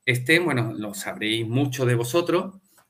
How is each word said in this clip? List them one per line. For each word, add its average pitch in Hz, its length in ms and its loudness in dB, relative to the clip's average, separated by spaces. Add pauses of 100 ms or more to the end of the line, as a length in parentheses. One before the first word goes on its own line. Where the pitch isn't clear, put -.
stem, 143 380 4
bueno, 123 280 0
lo 104 200 -8
sabréis 104 520 -4
mucho 127 400 0
de 120 100 4
vosotros, 170 600 0 (340)